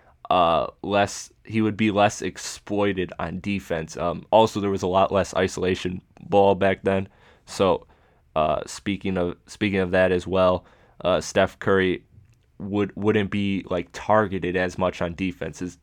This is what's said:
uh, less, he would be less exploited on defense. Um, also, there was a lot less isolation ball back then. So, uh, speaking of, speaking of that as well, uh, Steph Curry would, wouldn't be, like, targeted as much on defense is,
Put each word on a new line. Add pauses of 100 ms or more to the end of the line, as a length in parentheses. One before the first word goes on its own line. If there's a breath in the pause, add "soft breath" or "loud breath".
(300 soft breath)
uh, (140)
less, (140)
he
would
be
less
exploited
on
defense.
Um,
also,
there
was
a
lot
less
isolation (200)
ball
back
then. (360 soft breath)
So, (480 soft breath)
uh,
speaking
of, (100)
speaking
of
that
as
well, (400 soft breath)
uh,
Steph
Curry (540)
would,
wouldn't
be,
like,
targeted
as
much
on
defense
is,